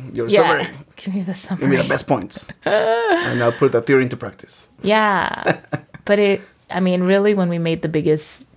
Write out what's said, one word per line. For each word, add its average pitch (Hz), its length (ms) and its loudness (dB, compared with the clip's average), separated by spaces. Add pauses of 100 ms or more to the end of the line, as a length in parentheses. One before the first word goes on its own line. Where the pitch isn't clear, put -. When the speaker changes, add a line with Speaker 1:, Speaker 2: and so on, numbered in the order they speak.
(160)
Speaker 1:
your 117 120 -2
Speaker 2:
Yeah. - 140 6
Speaker 1:
summary. 143 260 2 (280)
Speaker 2:
Give - 200 -10
me 202 60 -2
the 180 120 -6 (240)
Speaker 1:
Give 139 120 0
me 139 80 4
the 135 60 0
Speaker 2:
summary. - 40 -2
Speaker 1:
best 135 200 -2
points. - 480 -4
Speaker 2:
<laughs> - 100 -14
Speaker 1:
And 226 800 0
I'll 120 80 4
put 131 200 2
that 117 140 0
theory 135 180 4
into 123 140 -4
practice. - 500 -16 (160)
Speaker 2:
Yeah. 208 760 0 (240)
Speaker 1:
<laughs> - 240 -20
Speaker 2:
But 208 140 2
it, 196 220 2 (280)
I 180 100 -6
mean, 180 240 0
really, 196 300 4
when 180 160 0
we 170 100 -2
made 165 220 -2
the 160 80 -4
biggest 156 680 -2